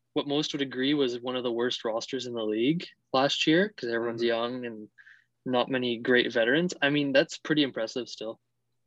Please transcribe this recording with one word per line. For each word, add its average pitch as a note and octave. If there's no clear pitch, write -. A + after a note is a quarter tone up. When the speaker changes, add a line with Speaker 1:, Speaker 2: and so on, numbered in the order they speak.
Speaker 1:
what C#3+
most D3
would C#3+
agree C3
was B2
one B2+
of B2
the B2
worst A#2+
rosters A#2
in A#2+
the A2+
league A#2
last C3+
year, F3+
'cause B2
everyone's A#2
Speaker 2:
Mm-hmm. A#2
Speaker 1:
young A#2+
and G#2+
not B2
many B2
great B2
veterans, B2+
I C#3
mean, C#3+
that's D3+
pretty D3+
impressive A#2+
still. A2+